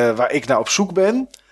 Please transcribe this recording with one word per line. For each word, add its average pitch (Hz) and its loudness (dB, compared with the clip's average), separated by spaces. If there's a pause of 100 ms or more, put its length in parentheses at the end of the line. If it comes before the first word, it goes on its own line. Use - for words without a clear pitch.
(160)
waar 120 0
ik 143 -2
naar 127 2
op 110 -4
zoek 196 0
ben. 214 0 (240)